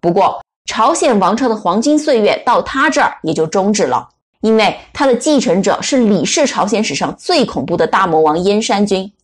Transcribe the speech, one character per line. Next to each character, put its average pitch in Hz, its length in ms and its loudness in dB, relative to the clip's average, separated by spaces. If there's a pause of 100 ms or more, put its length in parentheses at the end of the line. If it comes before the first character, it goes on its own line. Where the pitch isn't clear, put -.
不 175 100 2
过， 180 300 0 (260)
朝 233 260 0
鲜 302 240 2
王 185 180 2
朝 262 140 0
的 226 60 -2
黄 202 260 -2
金 294 160 2
岁 294 240 0
月 - 240 0
到 - 160 2
他 277 280 -2
这 285 120 0
儿 - 220 -2
也 160 100 -2
就 160 140 -2
终 196 260 0
止 202 140 0
了， 123 200 -4 (340)
因 220 140 2
为 208 220 2 (160)
他 285 140 0
的 254 80 2
继 294 240 0
承 185 240 0
者 170 180 0
是 - 160 -2
李 208 280 2
氏 311 200 0
朝 - 220 -2
鲜 214 160 0
史 226 100 -6
上 147 240 -6
最 330 280 0
恐 135 200 -6
怖 160 100 -2
的 170 120 0
大 190 180 0
魔 160 160 2
王 156 160 2
燕 202 240 0
山 208 240 0
君。 196 260 -2 (120)